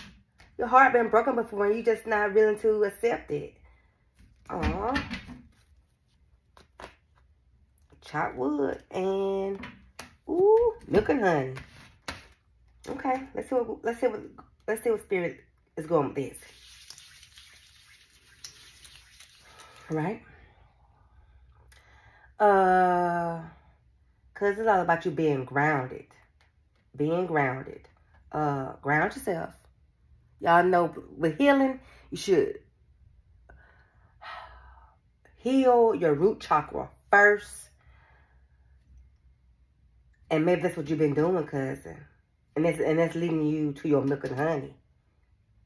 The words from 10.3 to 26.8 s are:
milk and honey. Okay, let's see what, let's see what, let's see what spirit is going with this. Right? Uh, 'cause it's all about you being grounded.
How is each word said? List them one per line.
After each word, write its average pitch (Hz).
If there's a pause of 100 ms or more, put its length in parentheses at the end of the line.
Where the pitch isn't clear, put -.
milk 427
and 285
honey. 143 (1400)
Okay, 269 (120)
let's -
see 262
what, 226
let's 233
see 254
what, 208 (460)
let's 220
see 240
what 208
spirit 175 (340)
is 156
going 151
with -
this. 131 (3500)
Right? 160 (2250)
Uh, 180 (920)
'cause 202
it's 220
all 190
about 170
you 175
being 143
grounded. 135 (880)